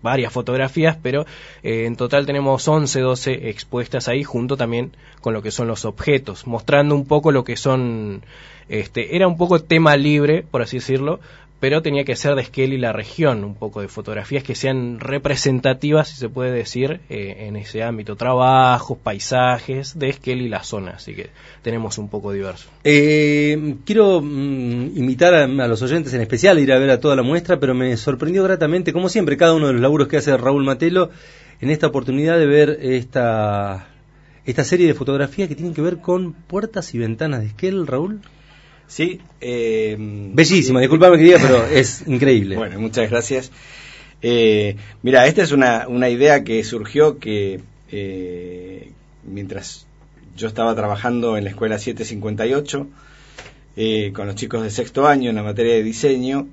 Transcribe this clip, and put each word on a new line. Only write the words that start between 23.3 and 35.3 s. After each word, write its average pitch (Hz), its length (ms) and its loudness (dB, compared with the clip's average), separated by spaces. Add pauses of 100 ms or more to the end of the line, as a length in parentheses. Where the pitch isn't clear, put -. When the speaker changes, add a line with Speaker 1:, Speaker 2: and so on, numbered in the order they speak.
Speaker 2:
quiero, 202 340 4
mm, 139 800 -4
invitar 131 360 4
a, 151 100 6
a 131 240 0
los 110 120 0
oyentes 135 320 -2
en 127 80 -2
especial 139 380 4
a - 20 4
ir 135 100 2
a 131 80 6
ver 135 120 2
a 123 100 4
toda 143 160 2
la 127 60 0
muestra, 170 360 0
pero 135 140 0
me 127 240 0
sorprendió 151 460 -2
gratamente, 175 500 0
como 180 160 -2
siempre, 165 300 0
cada 165 160 6
uno 151 140 2
de 131 40 2
los 117 80 2
laburos 143 280 2
que 151 100 0
hace 139 180 2
Raúl 135 280 2
Matelo 165 440 0 (540)
en 131 80 0
esta 156 160 0
oportunidad 143 520 0
de 160 80 4
ver 147 360 4
esta, 110 1080 -2 (560)
esta 135 200 -2
serie 180 220 4
de 151 60 4
fotografías 139 560 -2